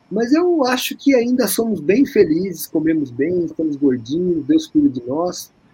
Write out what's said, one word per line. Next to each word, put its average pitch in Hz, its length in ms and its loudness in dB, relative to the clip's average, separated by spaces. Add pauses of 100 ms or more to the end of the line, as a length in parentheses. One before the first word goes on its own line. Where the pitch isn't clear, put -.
mas 233 220 -2
eu 330 340 2
acho 254 300 -4
que 277 180 0
ainda 247 320 2
somos 220 360 -2
bem 202 240 2
felizes, 175 600 0
comemos 156 460 -2
bem, 165 320 -2
estamos 156 320 -4
gordinhos, 139 720 0
Deus 156 200 2
cuida 147 220 2
de 123 180 -4
nós, 160 460 -6 (220)